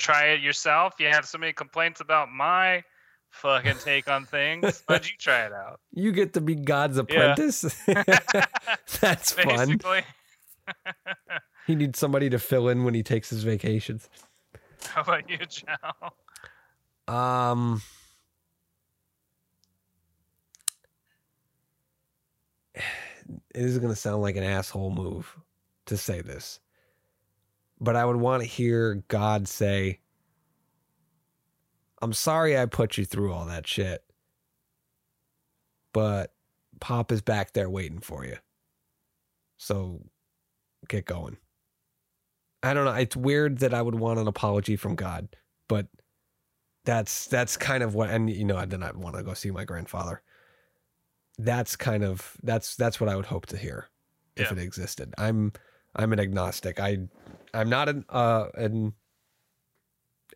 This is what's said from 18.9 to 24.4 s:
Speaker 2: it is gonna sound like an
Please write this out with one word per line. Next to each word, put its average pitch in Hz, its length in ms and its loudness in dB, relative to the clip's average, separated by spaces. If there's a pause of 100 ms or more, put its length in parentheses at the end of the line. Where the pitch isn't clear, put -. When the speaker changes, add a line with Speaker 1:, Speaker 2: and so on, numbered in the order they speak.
Speaker 2:
it - 80 -10 (720)
is 123 240 0
gonna 117 180 2
sound 104 260 -2
like 101 140 0
an 95 80 0